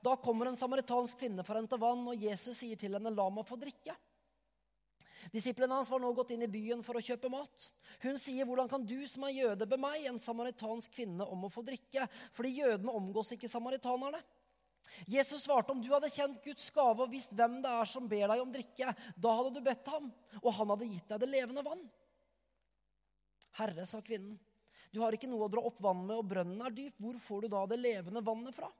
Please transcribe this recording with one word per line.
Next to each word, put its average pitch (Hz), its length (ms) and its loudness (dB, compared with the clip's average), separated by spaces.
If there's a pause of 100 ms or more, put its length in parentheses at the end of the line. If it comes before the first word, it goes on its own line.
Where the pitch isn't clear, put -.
«Da 254 160 6
kommer 240 300 2
en 254 100 -2
samaritansk 247 600 0
kvinne 196 260 -4
for 208 80 -4
å 220 80 2
hente 226 160 -2
vann, 240 320 2
og 240 80 -4
Jesus 208 400 -4
sier 226 220 -6
til 196 180 -4
henne, 220 160 -2
'La 202 160 4
meg 214 160 -6
få 247 140 -10
drikke.'» 285 340 -10 (1400)
Disiplene 254 460 2
hans 269 140 0
var 262 120 2
nå 247 140 2
gått 247 180 0
inn 233 80 -2
i 233 80 0
byen 220 320 -4
for 240 160 -4
å 233 60 -2
kjøpe 247 260 -4
mat. 277 380 -8 (340)
Hun 269 160 -2
sier, 262 300 -2
«Hvordan 254 220 2
kan 269 120 0
du 254 240 -6
som 269 220 -6
er 269 80 -2
jøde 214 340 2
be 262 80 4
meg, 285 320 -2
en 247 80 -6
samaritansk 233 800 -4
kvinne, 196 320 -2
om 185 160 -6
å 185 60 -8
få 240 100 -8
drikke?» 262 460 -4 (260)
Fordi 247 240 -2
jødene 233 440 4
omgås 196 340 -2
ikke 226 140 -8
samaritanerne. 254 680 -2 (880)
Jesus 269 400 2
svarte, 269 300 6
«Om 240 80 -2
du 254 100 2
hadde 285 160 4
kjent 277 320 -2
Guds - 320 -8
gave 254 320 6
og 240 80 -6
visst 226 240 -6
hvem 240 240 6
det 262 80 0
er 233 160 2
som 247 240 -6
ber 208 240 4
deg 247 80 2
om 254 80 -4
drikke, 254 460 -4 (180)
da 226 240 4
hadde 254 160 2
du 277 80 -6
bedt 254 320 2
ham, 294 160 -4 (320)
og 240 160 6
han 208 160 4
hadde 220 160 -2
gitt 190 240 -6
deg 214 80 0
det 262 140 0
levende 262 340 0
vann.» 330 160 -8 (1800)
«Herre», 185 240 -2
sa 214 160 -8
kvinnen, 214 320 -8 (580)
du 214 100 -4
har 220 120 4
ikke 240 160 -6
noe 220 160 2
å 196 60 0
dra 233 160 4
opp - 160 -4
vann 185 220 4
med, 214 100 0
og 220 140 -2
brønnen 185 340 0
er 247 100 -4
dyp. 277 280 -10
Hvor 240 180 -6
får 208 240 -4
du 233 80 -4
da 196 160 2
det 233 120 0
levende 214 440 0
vannet 226 320 -2
fra? - 240 -8